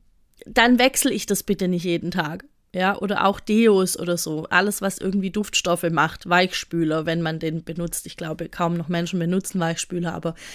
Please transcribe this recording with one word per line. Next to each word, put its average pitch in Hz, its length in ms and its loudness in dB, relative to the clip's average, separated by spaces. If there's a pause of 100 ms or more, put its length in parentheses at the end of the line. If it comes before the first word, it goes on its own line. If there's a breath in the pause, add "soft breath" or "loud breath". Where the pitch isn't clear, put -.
(480)
dann 233 320 6
wechsle 262 340 4
ich - 140 -4
das 196 160 0
bitte 190 240 0
nicht 175 160 0
jeden 170 260 -2
Tag. 175 360 -4 (280)
Ja, 185 240 0
oder 196 300 0
auch 202 120 0
Deos 208 600 4
oder 175 180 -2
so. 156 320 -6
Alles, 196 320 2
was 196 160 -2
irgendwie 190 320 -2
Duftstoffe 175 600 0
macht, 156 360 0
Weichspüler, 170 800 0
wenn 165 160 0
man 160 160 -2
den 160 260 -6
benutzt. 170 440 -8
Ich - 100 -16
glaube, 160 320 -8
kaum 170 240 -2
noch 165 140 -4
Menschen 170 320 -2
benutzen 180 400 -2
Weichspüler, 170 540 -4
aber 165 200 -6 (220 loud breath)